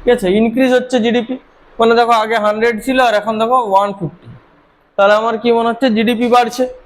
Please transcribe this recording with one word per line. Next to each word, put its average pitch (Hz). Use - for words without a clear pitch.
ঠিক 254
আছে? 196
ইনক্রিজ 233
হচ্ছে 247
জিডিপি, 240
মানে 226
দেখো 233
আগে 220
হান্ড্রেড 220
ছিল 262
আর 214
এখন 220
দেখো 240
ওয়ান 196
ফিফটি। 156
তাহলে 202
আমার 226
কি 240
মনে 233
হচ্ছে, 233
জিডিপি 226
বাড়ছে 247